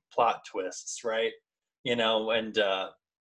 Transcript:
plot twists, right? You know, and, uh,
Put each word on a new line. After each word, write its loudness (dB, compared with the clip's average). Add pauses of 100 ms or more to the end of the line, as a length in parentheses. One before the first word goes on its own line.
(140)
plot 2
twists, -8
right? 0 (520)
You 0
know, 2
and, 0
uh, 2 (320)